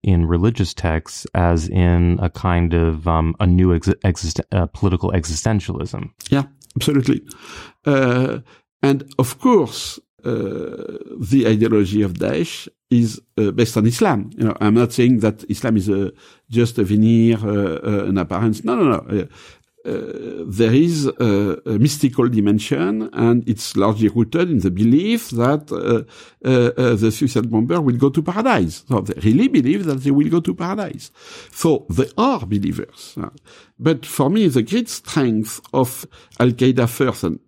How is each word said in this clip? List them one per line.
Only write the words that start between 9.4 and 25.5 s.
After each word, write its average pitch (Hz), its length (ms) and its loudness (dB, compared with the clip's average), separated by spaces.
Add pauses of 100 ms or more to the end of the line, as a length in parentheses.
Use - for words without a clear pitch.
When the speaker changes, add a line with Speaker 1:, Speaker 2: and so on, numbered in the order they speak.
Speaker 2:
uh, - 60 -6 (920)
the 117 280 2
ideology 107 560 2
of 92 100 -2
Daesh 110 540 -4 (220)
is, 117 320 2 (160)
uh, 104 140 2
based 113 260 0
on 110 80 2
Islam. 120 520 0
You 110 80 0
know, 107 160 -2
I'm 107 140 4
not 120 180 2
saying 123 260 4
that 107 300 -2
Islam 113 280 -2
is 98 120 -2
a, 98 220 0 (380)
just 117 300 0
a 104 40 2
veneer, 113 540 4
uh, 101 460 -4
uh, 101 240 -2
an 98 100 0
appearance. 95 460 -2
No, 120 120 -2
no, 208 80 0
no. 120 140 2
Uh, 87 280 -6 (580)
uh, - 640 -10
there 110 300 2
is 156 320 4
a, 101 580 0
a 104 140 -2
mystical 127 500 2
dimension, 123 840 0
and 117 360 2
it's - 260 -4
largely 104 340 2
rooted 120 420 0
in 127 80 2
the 92 100 0
belief 143 640 2
that, 135 400 0